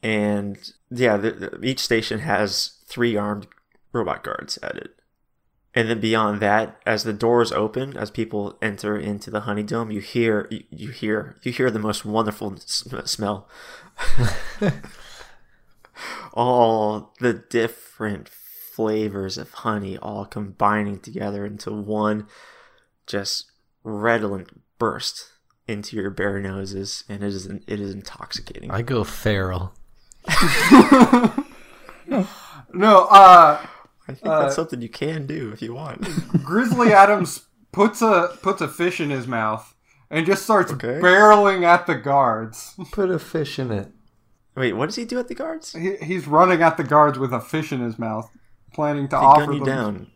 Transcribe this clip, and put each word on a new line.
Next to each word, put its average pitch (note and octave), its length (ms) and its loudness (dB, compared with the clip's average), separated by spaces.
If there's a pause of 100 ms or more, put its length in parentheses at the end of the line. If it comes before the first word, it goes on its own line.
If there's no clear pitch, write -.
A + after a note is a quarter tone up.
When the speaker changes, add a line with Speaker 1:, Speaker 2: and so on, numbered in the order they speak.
Speaker 1:
and, G#2 560 -4 (320)
yeah, A#2+ 260 0
the, G2+ 140 -4
the, - 320 -12
each C3 160 -6
station A2 400 -4
has G#2 680 -4
three A#2+ 280 -2
armed G#2 320 -6 (460)
robot G2 320 -6
guards - 360 -10
at - 160 -10
it. - 200 -16 (760)
And A2+ 160 -2
then A2+ 120 -4
beyond A2 400 0
that, G#2+ 440 -2
as G#2+ 200 -2
the A2 80 -6
doors A#2 400 0
open, B2+ 440 -6
as G#2+ 140 -10
people G#2+ 500 -8
enter G#2 380 -6
into G#2 320 -10
the G#2+ 120 -6
Honey G#2 200 -6
Dome, A2+ 300 -6
you G2+ 80 -6
hear, A2 500 -2
you, - 200 -12
you G#2 180 -16
hear, G#2+ 560 -6
you B2 80 -6
hear B2+ 180 0
the A2 80 -4
most G#2+ 260 -6
wonderful G#2+ 520 -4
sm-, - 480 -10
smell. G#2 440 -6 (1120)
<laughs> G3+ 120 0 (1600)
All A2+ 880 0
the A#2+ 140 0
different A2 960 -8
flavors G#2+ 1080 -8
of - 140 -16
honey G2+ 440 -8
all G#2 300 -12
combining G#2 720 -4
together G2+ 480 -10
into G#2 240 -12
one G#2+ 560 -4 (840)
just - 420 -8 (320)
redolent G#2+ 680 -4 (300)
burst - 540 -6 (340)
into G#2 300 -10
your G2+ 140 -6
bare G2 300 -6
noses, G2 680 -10
and G2+ 160 -12
it - 20 -4
is, F#2+ 200 -8
it G#2 340 -10
is G2 120 -10
intoxicating. - 800 -16
Speaker 2:
I G#2 120 -6
go A#2+ 220 -4
feral. F#2 680 -4 (540)
Speaker 3:
<laughs> A#3+ 1040 6 (1400)
No, G3 380 6
uh, F3+ 480 12 (480)
Speaker 1:
I - 60 -14
think - 140 -12
Speaker 3:
uh, D#3 160 2
Speaker 1:
that's C#3 120 0
something C#3+ 280 -6
you A#2 80 -10
can D3+ 360 -6
do C#3 260 -8
if G#2 100 -14
you A#2 120 -10
want. C#3+ 280 -12
<laughs> - 420 -4
Speaker 3:
Grizzly A#3 480 2
Adams G3 540 4 (260)
puts A3 300 2
a, F3+ 400 2
puts F#3+ 180 -4
a D#3 80 -4
fish F3 320 -4
in D3 100 -4
his C3 160 -6
mouth A2 480 -6 (360)
and D#3 160 -4
just F#3+ 160 0
starts F#3+ 300 0
Speaker 1:
Okay. B2+ 280 -6
Speaker 3:
barreling G3 640 6
at F3 220 4
the E3+ 80 0
guards. A#2 800 -2 (180)
Speaker 2:
Put F#3+ 180 -2
a F3 80 -2
fish - 400 -8
in B2+ 120 -6
it. G2 200 -6 (640)
Speaker 1:
Wait, B2+ 200 -2
what B2+ 120 -4
does A3 100 -8
he A#3+ 80 -8
do B3 140 -8
at B3 100 -8
the - 60 -12
guards? D#4+ 380 -12
Speaker 3:
He, F3+ 240 -6
he's D#3 300 -8
running E3 360 4
at D#3+ 140 4
the D3+ 80 -4
guards C#3+ 340 4
with C3 140 -4
a A#2+ 80 -4
fish D#3 320 -8
in C3 80 -6
his A#2 180 -8
mouth, A2+ 320 -8 (440)
planning D3 340 -4
to C#3+ 80 -4
Speaker 1:
They C3+ 60 0
Speaker 3:
offer D3 240 8
Speaker 1:
gun D3+ 80 -2
you C#3+ 100 -4
Speaker 3:
them - 20 -2
Speaker 1:
down. A2 500 -4